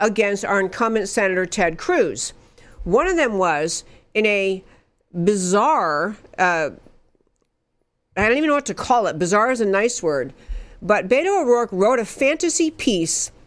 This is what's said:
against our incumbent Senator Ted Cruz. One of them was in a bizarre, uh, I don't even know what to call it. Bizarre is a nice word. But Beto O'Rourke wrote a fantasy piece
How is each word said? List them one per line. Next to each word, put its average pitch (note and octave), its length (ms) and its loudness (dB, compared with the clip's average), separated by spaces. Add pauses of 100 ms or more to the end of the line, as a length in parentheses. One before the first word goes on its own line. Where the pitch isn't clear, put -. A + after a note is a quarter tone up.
against G3+ 440 0
our G3+ 160 0
incumbent G#3 480 -2
Senator F#3 380 0
Ted F3 320 -2
Cruz. G#3+ 560 -2 (500)
One A#3 220 2
of F#4 100 0
them A#3+ 220 0
was E3 460 -2 (280)
in G#3+ 140 0
a F#3+ 360 0 (600)
bizarre, G3 920 0 (200)
uh, E3+ 320 2 (1500)
I G#3 100 2
don't A#3+ 80 2
even D4+ 120 0
know D4 60 2
what C#4+ 120 -2
to G3 80 -6
call A#3+ 320 0
it. D#3 120 -4
Bizarre G#3 320 2
is B3 120 -2
a G#3+ 40 0
nice G3+ 360 0
word. C#3 320 -2 (480)
But F#3 260 0
Beto F4+ 320 2
O'Rourke A#3+ 320 2
wrote G#3 260 2
a A3+ 60 -2
fantasy D#4+ 640 0
piece - 640 -2 (140)